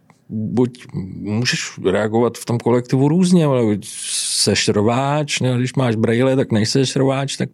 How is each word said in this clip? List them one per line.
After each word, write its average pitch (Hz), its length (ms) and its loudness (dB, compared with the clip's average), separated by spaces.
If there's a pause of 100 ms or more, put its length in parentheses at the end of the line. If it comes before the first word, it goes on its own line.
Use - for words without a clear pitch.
(300)
buď 113 560 -2 (360)
můžeš 117 500 -4 (200)
reagovat 110 460 0
v - 80 -16
tom 117 140 0
kolektivu 123 480 2
různě, 180 380 4
ale 127 180 2
buď 104 240 0
seš - 840 -2
rváč, 147 680 0
ne, 127 180 0
když 123 180 -2
máš 123 200 2
brejle, 117 400 2
tak 135 160 0
nejseš 123 440 2
rváč, 135 420 0
tak 127 160 -4